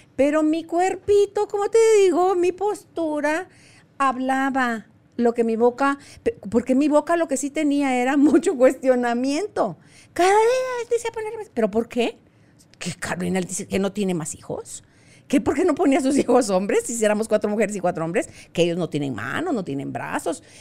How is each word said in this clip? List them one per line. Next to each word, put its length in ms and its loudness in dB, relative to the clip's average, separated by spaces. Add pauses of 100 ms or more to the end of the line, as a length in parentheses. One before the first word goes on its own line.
(160)
Pero 260 2
mi 220 0
cuerpito, 840 0
como 220 -4
te 80 2 (240)
digo, 320 4
mi 180 0
postura 960 -4 (480)
hablaba, 880 -2 (300)
lo 160 2
que 120 0
mi 120 -2
boca, 420 2 (240)
pe-, 160 -2 (120)
porque 240 0
mi 140 4
boca 280 2
lo 100 0
que 120 -2
sí 100 -4
tenía 480 0
era 200 0
<laughs> 20 4
mucho 360 4
cuestionamiento. 1200 0 (340)
Cada 160 4
día 540 2
él 80 -14
decía 200 -2
ponerme, 340 -8 (100)
¿pero 160 0
por 180 -2
qué? 300 -2 (600)
¿Que 140 -8
Carolina 480 -4
dice 260 -8
que 120 -2
no 140 -2
tiene 200 -2
más 220 -6
hijos? 500 -12 (440)
¿Qué, 120 0
por 140 0
qué 100 0
no 100 2
ponía 260 2
a 20 0
sus 160 2
hijos 320 2
hombres? 340 0
Si 180 -8
éramos 260 2
cuatro 200 0
mujeres 280 -2
y 40 -8
cuatro 240 -2
hombres, 240 -4 (240)
que 120 -2
ellos 120 -2
no 140 -4
tienen 240 -4
manos, 400 -6
no 100 -6
tienen 260 -8
brazos. 520 -8 (180)